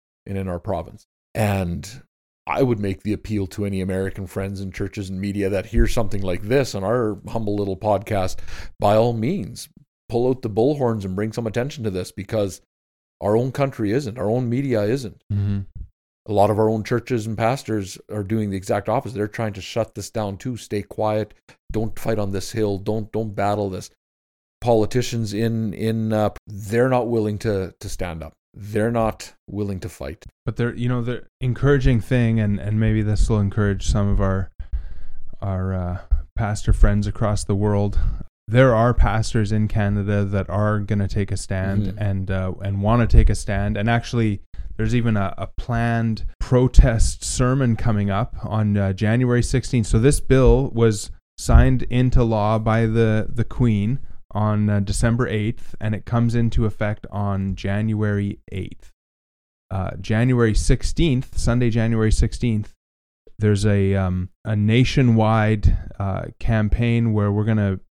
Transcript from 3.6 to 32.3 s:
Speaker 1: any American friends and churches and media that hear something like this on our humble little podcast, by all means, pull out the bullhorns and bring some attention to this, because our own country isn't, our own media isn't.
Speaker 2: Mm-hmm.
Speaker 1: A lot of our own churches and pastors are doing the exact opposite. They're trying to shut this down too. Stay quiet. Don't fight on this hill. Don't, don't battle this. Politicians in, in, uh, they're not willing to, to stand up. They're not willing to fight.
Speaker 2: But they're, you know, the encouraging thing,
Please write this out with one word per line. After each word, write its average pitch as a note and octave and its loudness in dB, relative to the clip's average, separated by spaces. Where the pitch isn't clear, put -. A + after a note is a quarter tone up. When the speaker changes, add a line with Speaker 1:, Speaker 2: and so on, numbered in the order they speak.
Speaker 1:
any G2 -4
American F#2+ -4
friends G2 -8
and F#2+ -10
churches G2 -8
and F#2+ -8
media G2+ -2
that F#2+ -2
hear - 4
something G2+ 0
like F2+ -2
this B2 0
on G2 -4
our G#2+ 0
humble G#2 -2
little G2 -2
podcast, G2+ 0
by G#2 4
all A#2 4
means, A#2 -4
pull B2 0
out C3 -2
the A2+ -4
bullhorns A#2 0
and F#2 -4
bring G#2+ -2
some A#2+ -4
attention A#2+ -6
to G#2+ -4
this, F2+ -6
because G2 -4
our G#2 2
own B2 0
country B2+ -2
isn't, B2 -4
our G#2 -2
own B2 0
media A#2+ 0
isn't. A2+ -4
Speaker 2:
Mm-hmm. G2+ -2
Speaker 1:
A A2 -4
lot G2+ 4
of G#2 0
our G#2+ 4
own A2 -2
churches A#2 -4
and A2 -6
pastors A2 -4
are G#2 -6
doing G#2+ -2
the F#2+ -4
exact G#2 -4
opposite. A2 -4
They're G#2 -2
trying A2 -6
to G2+ -14
shut - -6
this - -12
down G2+ -6
too. B2 -8
Stay G#2 -6
quiet. G#2+ -4
Don't A2 -4
fight A2+ -2
on G2+ -2
this G2 -6
hill. G#2 -2
Don't, G#2+ -6
don't G#2+ -6
battle G#2 -2
this. F2+ -10
Politicians A#2 0
in, A2+ -2
in, A2 -2
uh, G#2+ 2
they're A2 0
not B2 0
willing G#2+ 0
to, F#2+ -4
to - -12
stand E2+ -6
up. D2 -16
They're G#2 -4
not A2+ -2
willing G2+ -6
to - -8
fight. - -12
Speaker 2:
But A2 -4
they're, A#2+ -2
you A#2+ -4
know, B2 -2
the A#2+ -6
encouraging C3 2
thing, A#2 2